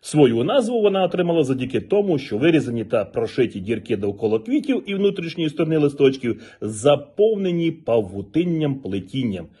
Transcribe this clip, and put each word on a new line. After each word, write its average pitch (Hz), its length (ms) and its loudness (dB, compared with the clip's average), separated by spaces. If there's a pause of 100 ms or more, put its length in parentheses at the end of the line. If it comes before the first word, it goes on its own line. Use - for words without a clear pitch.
Свою 123 440 4
назву 233 380 0
вона 190 220 2
отримала 175 400 0
завдяки 127 360 -2
тому, 190 380 0
що 107 200 -6
вирізані 123 460 0
та 107 200 -2
прошиті 113 560 -2
дірки 107 360 -4
довкола 104 420 -2
квітів 254 480 -2
і 202 80 -4
внутрішньої 175 560 -2
сторони 160 260 -2
листочків 135 840 2
заповнені 165 1080 0
павутинням 139 1040 -2
плетінням. 98 720 -6 (140)